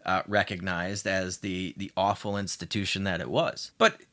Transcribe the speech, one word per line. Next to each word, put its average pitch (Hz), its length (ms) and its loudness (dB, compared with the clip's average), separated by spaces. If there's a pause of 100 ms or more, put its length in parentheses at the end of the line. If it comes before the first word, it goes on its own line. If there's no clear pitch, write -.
uh, 92 180 4
recognized 95 800 0
as 92 320 0
the, 92 380 -4
the 98 180 -8
awful 101 440 2
institution 98 680 -2
that 90 160 0
it 64 80 -4
was. - 480 -2
But, 220 240 4 (120)